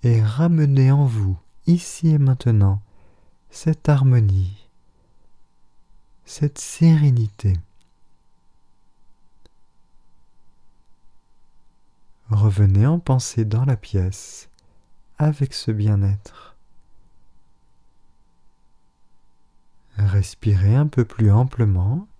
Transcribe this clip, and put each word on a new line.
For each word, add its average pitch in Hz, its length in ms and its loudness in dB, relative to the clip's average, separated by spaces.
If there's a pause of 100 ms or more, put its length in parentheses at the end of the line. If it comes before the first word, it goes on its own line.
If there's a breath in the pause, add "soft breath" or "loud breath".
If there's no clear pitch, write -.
Et 117 160 2
ramenez 135 680 2
en 143 140 4
vous, 104 340 -2 (300)
ici 170 400 -2
et 156 100 2
maintenant, 110 640 2 (680 soft breath)
cette - 380 -4
harmonie, 110 800 0 (1600)
cette - 340 -8
sérénité. 127 960 0 (4000)
Revenez 101 560 2
en 160 120 0
pensée 127 460 -2
dans 110 200 -2
la 135 120 -2
pièce, - 760 -8 (680)
avec 147 360 -2
ce - 160 -8
bien-être. 104 840 -4 (3500)
Respirez 101 760 0
un 147 140 2
peu 127 160 -2
plus 110 260 0
amplement. 110 760 0 (120)